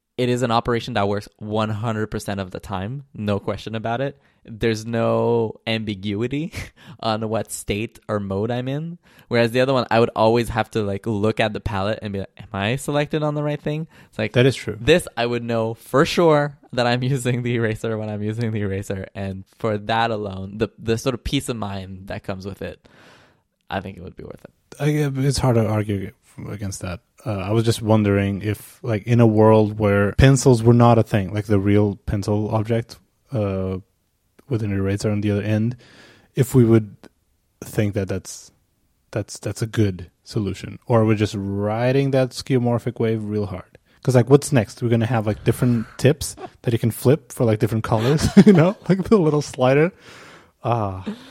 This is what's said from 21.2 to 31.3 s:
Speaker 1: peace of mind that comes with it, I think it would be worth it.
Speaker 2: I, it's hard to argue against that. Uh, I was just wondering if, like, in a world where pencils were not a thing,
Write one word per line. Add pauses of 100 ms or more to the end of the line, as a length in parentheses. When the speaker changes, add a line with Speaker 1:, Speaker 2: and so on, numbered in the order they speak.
Speaker 1:
peace
of
mind
that
comes
with
it, (840)
I
think
it
would
be
worth
it. (260)
Speaker 2:
I, (400)
it's
hard
to
argue (360)
against
that. (240)
Uh,
I
was
just
wondering
if,
like,
in
a
world
where
pencils
were
not
a
thing,